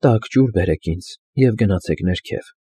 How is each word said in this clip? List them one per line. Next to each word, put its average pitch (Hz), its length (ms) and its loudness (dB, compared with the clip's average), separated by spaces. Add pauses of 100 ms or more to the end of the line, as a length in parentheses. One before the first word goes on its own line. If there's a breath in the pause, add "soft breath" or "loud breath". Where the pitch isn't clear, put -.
Տաք 117 240 2
ջուր 131 240 0
բերեք 92 400 -2
ինձ 87 160 -6 (280)
և 127 200 2
գնացեք 95 480 0
ներքև։ - 460 -4 (160)